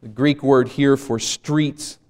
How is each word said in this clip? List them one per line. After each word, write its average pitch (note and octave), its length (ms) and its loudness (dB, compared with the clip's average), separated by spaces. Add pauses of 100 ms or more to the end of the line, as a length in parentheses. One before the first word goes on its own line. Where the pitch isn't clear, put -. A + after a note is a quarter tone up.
The A#2+ 60 -16
Greek C#3 340 0
word C3 280 4
here C#3 260 2
for A#2 240 -4
streets - 880 -4